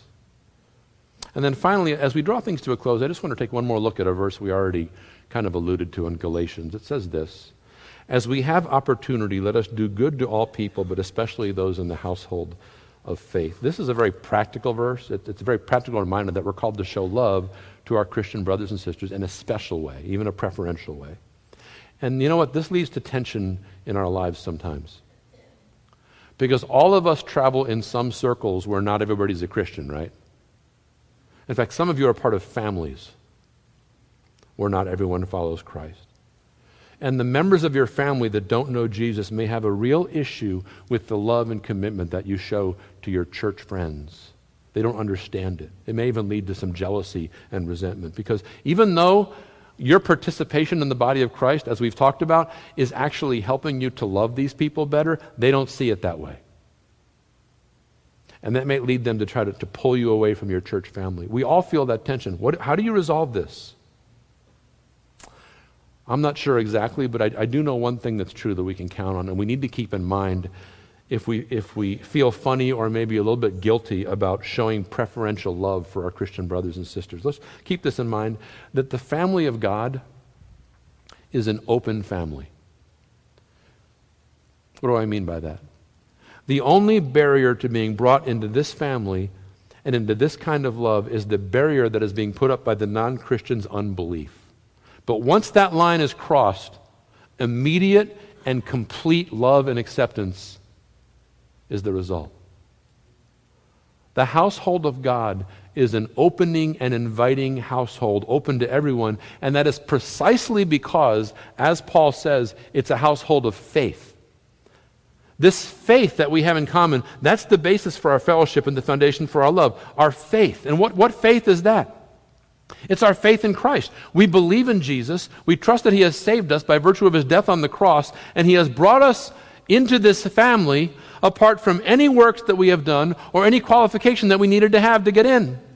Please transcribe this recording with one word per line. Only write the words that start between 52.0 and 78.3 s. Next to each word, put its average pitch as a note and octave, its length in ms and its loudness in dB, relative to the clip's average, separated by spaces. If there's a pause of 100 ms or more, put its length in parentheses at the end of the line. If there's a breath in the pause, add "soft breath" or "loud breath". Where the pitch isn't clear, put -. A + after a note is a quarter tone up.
about, D#3+ 300 2 (240 loud breath)
is B2+ 160 0
actually C3 480 -4
helping C3 400 -4
you B2+ 100 -4
to B2 160 -8
love G#2+ 300 -2
these C3+ 180 -4
people D3+ 320 -4
better, D3+ 320 -2 (180 loud breath)
they A#2+ 140 2
don't C3+ 180 0
see B2 220 -4
it G2 120 -4
that E2+ 180 -6
way. D2 160 -14 (2000 soft breath)
And A2 140 -2
that C3 100 -2
may C#3 140 0
lead B2 240 -2
them A2+ 140 -2
to G#2 80 -2
try A2+ 180 -2
to, G2+ 80 -6
to - 140 -10
pull B2+ 300 -2
you A#2 140 0
away G#2+ 240 2
from G#2 160 -10
your F#2 100 -2
church F#2+ 280 -6
family. F#2 380 -10
We A#2 160 -4
all D#3+ 200 2
feel D3 240 -2
that A2+ 180 -4
tension. G2+ 340 -6
What, C3+ 220 -2
how D3 160 -2
do G#3+ 60 -2
you A3+ 100 -2
resolve D#3+ 400 -2
this? - 420 -8 (2250 soft breath)
I'm C3 120 -2
not D3 160 -2
sure C3+ 220 0
exactly, A2 480 -2
but A#2 160 -2
I, G#2+ 160 0
I A2 80 -2
do C3+ 160 -2
know C#3 140 -2
one A#2+ 220 -4
thing A2+ 180 -6
that's F#2+ 160 -6
true G#2 220 -6
that F2+ 100 -4
we F#2 100 -6
can F2+ 140 -10
count F#2+ 280 -6
on, F2+ 120 -6
and F#2 100 -6
we G#2 80 -2
need C3 160 -4
to C#3+ 60 -6
keep A2 260 -8
in F#2 100 -4
mind F#2 460 -2 (580 soft breath)
if A#2 200 -6
we, A#2 220 -4
if - 260 -8
we G2+ 200 -4
feel C3 360 0
funny C3 400 -2
or A2+ 160 -2
maybe A2+ 300 -2
a G#2 40 0
little A2+ 140 0
bit G2+ 240 -4
guilty G#2+ 460 -2
about F#2+ 380 -2
showing A2 380 -2
preferential G#2+ 720 -6
love F#2+ 320 -4
for F2+ 180 -8
our F2+ 60 -4
Christian F#2+ 380 -8
brothers F2+ 300 -6
and F2 80 -12
sisters. F2+ 380 -14
Let's C#3+ 140 -4 (260 loud breath)
keep F3+ 180 -6
this C#3 160 -4
in A#2+ 100 -4
mind, A2 300 -4 (360 loud breath)